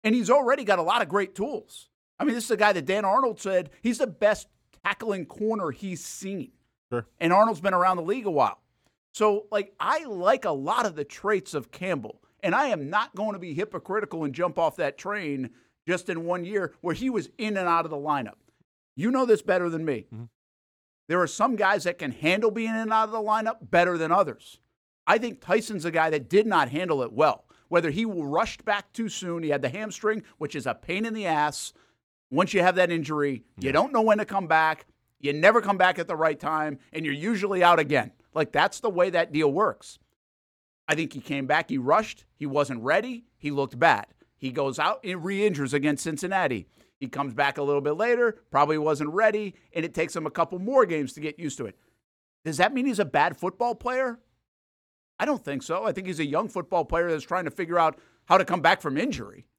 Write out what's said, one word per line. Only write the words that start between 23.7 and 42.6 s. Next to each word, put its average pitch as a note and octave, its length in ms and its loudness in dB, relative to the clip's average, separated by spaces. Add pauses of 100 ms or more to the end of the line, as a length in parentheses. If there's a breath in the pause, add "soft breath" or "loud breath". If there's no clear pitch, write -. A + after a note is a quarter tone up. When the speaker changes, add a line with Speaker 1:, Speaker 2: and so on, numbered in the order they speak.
Speaker 1:
than D#3+ 120 0
others. E3+ 480 0 (460)
I G#3 140 4
think A#3+ 220 -6
Tyson's F#3+ 440 0
a E3+ 60 -2
guy D#3+ 180 4
that D3 200 -2
did G#3 180 6
not D#3 220 4
handle D3+ 340 -2
it A2 100 -6
well. C3+ 320 2 (240 soft breath)
Whether E3+ 220 2
he A3 140 -2
rushed F3 600 -2
back G3+ 280 -2
too A3+ 160 -4
soon, E3+ 340 -6
he D3+ 60 -4
had C#3+ 120 0
the C3 80 -2
hamstring, G#3+ 540 -4 (160 soft breath)
which D#3 160 -8
is B2 100 -6
a A#2+ 80 -2
pain G3 320 -4
in A3 80 -6
the G#3 140 -4
ass. D3+ 440 -2 (600 soft breath)
Once D#3+ 200 0
you F#3 120 2
have F3+ 140 4
that F3+ 140 4
injury, D3 520 -2 (160)
you C3 80 -4
Speaker 2:
Yeah. C3+ 60 -2
Speaker 1:
don't A#3 200 2
know A3+ 80 4
when A3 160 4
to G#3+ 80 -2
come G3 220 -4
back. D#3+ 400 2 (320)
You C#3+ 140 -2
never G3+ 280 6
come G3 160 -2
back F#3 220 4
at E3 80 -6
the F3+ 80 -6
right D#3 240 2
time, D3+ 400 -4 (120)
and D#3+ 140 -6
you're C#3+ 80 -2
usually F#3+ 500 0
out F3 140 8
again. C#3+ 340 0 (220)
Like, D#3 180 -2
that's E3 280 0
the A#3 100 -2
way F3+ 220 2
that E3+ 200 0
deal D3+ 200 2
works. E3+ 480 -2 (880)
I D#3 80 0
think D3+ 180 -4
he C3+ 80 -12
came C#3 260 -6
back, D#3 220 0
he C3+ 80 -2
rushed, D#3+ 480 0 (100)
he D3 100 -10
wasn't C#3 380 -2